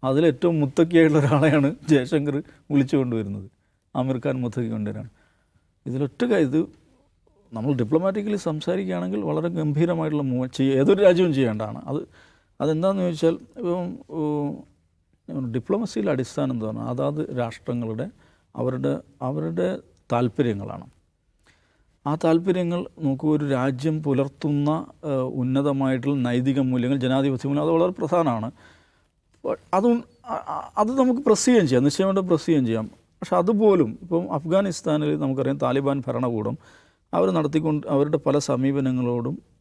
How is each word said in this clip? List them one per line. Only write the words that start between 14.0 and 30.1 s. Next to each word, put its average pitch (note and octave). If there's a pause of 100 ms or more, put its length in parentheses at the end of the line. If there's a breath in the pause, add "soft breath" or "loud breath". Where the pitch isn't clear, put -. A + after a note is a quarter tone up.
ഉം, D3 (800)
ഡിപ്ലോമസിയിലെ F#3
അടിസ്ഥാനം C3+
എന്താണ്? A2
അതാത് C3
രാഷ്ട്രങ്ങളുടെ A#2+ (460 soft breath)
അവരുടെ, B2+ (220)
അവരുടെ E3 (340)
താല്പര്യങ്ങളാണ്. A#2 (1200)
ആ D3
താല്പര്യങ്ങൾ F3 (180)
നോക്കൂ, D3
ഒരു C#3+
രാജ്യം C#3
പുലർത്തുന്ന, C#3+ (200)
ഏഹ്, D3+
ഉന്നതമായിട്ടുള്ള C3+
നൈതിക B2+
മൂല്യങ്ങൾ, B2+
ജനാധിപത്യ C3
മൂല്യം, C#3+
അത് D#3+
വളരെ E3+
പ്രധാനമാണ്. C#3+ (1200 soft breath)
അതും, A#3 (220)